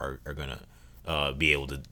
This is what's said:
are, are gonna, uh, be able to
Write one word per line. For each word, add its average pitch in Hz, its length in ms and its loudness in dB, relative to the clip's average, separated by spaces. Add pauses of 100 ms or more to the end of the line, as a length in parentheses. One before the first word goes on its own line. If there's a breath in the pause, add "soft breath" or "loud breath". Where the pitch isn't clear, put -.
are, 67 260 -4
are 71 80 -4
gonna, 69 260 -6 (460 soft breath)
uh, 73 260 2
be 73 200 4
able 69 160 2
to 69 100 -4 (140)